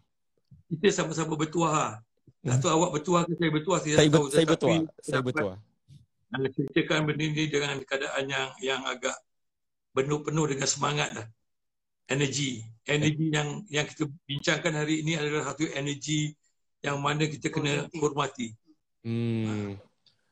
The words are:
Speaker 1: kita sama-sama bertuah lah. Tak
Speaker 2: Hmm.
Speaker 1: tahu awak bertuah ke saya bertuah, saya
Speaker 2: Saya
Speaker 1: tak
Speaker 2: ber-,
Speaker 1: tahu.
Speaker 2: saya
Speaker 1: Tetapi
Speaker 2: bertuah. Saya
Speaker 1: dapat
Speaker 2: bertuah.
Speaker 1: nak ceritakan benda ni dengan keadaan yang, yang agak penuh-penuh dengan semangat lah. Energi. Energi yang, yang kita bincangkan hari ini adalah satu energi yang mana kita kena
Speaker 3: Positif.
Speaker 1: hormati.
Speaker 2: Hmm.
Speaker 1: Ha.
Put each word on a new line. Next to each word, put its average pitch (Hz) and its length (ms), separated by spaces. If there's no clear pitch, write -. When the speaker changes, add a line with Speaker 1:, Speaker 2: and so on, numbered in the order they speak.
Speaker 1:
kita 165 220
sama-sama 160 420
bertuah 156 380
lah. 127 200
Tak 123 80
Speaker 2:
Hmm. 127 100
Speaker 1:
tahu 170 160
awak 180 160
bertuah 170 320
ke 170 80
saya 160 160
bertuah, 156 300
saya 151 160
Speaker 2:
Saya 156 100
Speaker 1:
tak - 0
Speaker 2:
ber-, 147 80
Speaker 1:
tahu. 147 140
Speaker 2:
saya - 80
Speaker 1:
Tetapi 160 160
Speaker 2:
bertuah. 143 240
Saya - 340
Speaker 1:
dapat 131 160
Speaker 2:
bertuah. 104 300
Speaker 1:
nak 131 260
ceritakan 156 540
benda 147 200
ni 151 200
dengan 143 360
keadaan 135 440
yang, 135 200
yang 131 220
agak 127 320
penuh-penuh 151 560
dengan 139 220
semangat 147 420
lah. 113 160
Energi. 131 540
Energi 151 440
yang, 147 360
yang 147 160
kita 147 240
bincangkan 156 520
hari 151 280
ini 160 140
adalah 147 340
satu 139 160
energi 143 640
yang 143 160
mana 151 240
kita 147 240
kena 143 400
Speaker 3:
Positif. 165 100
Speaker 1:
hormati. 139 480
Speaker 2:
Hmm. 117 460
Speaker 1:
Ha. 107 60